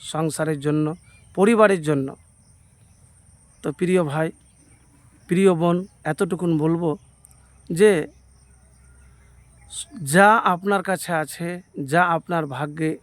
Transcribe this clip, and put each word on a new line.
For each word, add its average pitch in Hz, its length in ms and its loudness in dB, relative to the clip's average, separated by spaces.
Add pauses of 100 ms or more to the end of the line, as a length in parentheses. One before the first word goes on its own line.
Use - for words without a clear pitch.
সংসারের 156 600 -4
জন্য, 151 340 -2 (400)
পরিবারের 202 480 4
জন্য। 139 340 -2 (1500)
তো 160 100 -6
প্রিয় 180 320 0
ভাই, 156 280 -4 (920)
প্রিয় 185 280 4
বোন, 175 320 0 (180)
এতটুকুন 170 540 -2
বলবো 160 380 0 (760)
যে 180 380 2 (1900)
যা 196 340 6
আপনার 190 460 0
কাছে 185 300 -4
আছে, 170 500 -6 (220)
যা 160 200 2
আপনার 165 420 -2
ভাগ্যে 147 560 -6